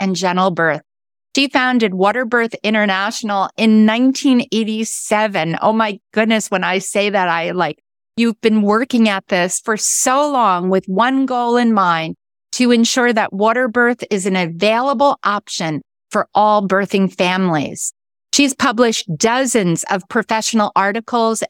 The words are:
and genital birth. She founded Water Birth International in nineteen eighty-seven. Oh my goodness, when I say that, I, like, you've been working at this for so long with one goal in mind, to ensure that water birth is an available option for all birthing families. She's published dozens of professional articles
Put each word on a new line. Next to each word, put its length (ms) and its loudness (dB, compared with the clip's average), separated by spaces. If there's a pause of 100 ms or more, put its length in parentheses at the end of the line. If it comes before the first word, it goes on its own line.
and 160 -2
genital 340 0
birth. 300 0 (560)
She 120 2
founded 440 0
Water 320 0
Birth 300 0 (100)
International 960 -2
in 260 6
nineteen 680 2
eighty-seven. 1120 -2
Oh 140 2
my 260 -2 (120)
goodness, 380 0
when 140 -2
I 140 0
say 320 -2
that, 180 0
I, 220 -2
like, 280 -2 (380)
you've 240 0
been 220 2
working 460 2
at 200 -4
this 320 -2
for 160 -4
so 520 0
long 420 0
with 160 0
one 400 0
goal 320 -2
in 160 2
mind, 420 0 (360)
to 200 2
ensure 400 2
that 220 -2
water 340 0
birth 420 0
is 140 -2
an 100 0
available 880 0
option 600 -4 (280)
for 240 -2
all 320 2
birthing 480 0
families. 800 -2 (400)
She's 220 2
published 640 0
dozens 720 0
of 180 -4
professional 680 0
articles 720 0